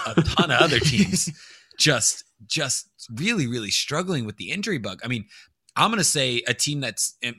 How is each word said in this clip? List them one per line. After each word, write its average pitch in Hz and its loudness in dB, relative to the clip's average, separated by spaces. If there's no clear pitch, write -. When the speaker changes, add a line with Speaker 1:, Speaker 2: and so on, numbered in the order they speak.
Speaker 1:
a 170 6
ton 160 0
of 120 4
other 143 4
teams 180 2
Speaker 2:
<laughs> - -20
Speaker 1:
just, - 2
just - -4
really, 170 0
really 117 -4
struggling 156 0
with 104 -8
the 92 -10
injury 202 -2
bug. 98 -6
I 117 -4
mean, 120 -4
I'm 175 2
gonna 196 2
say 127 0
a 123 0
team 143 -2
that's, - -6
in, 120 -6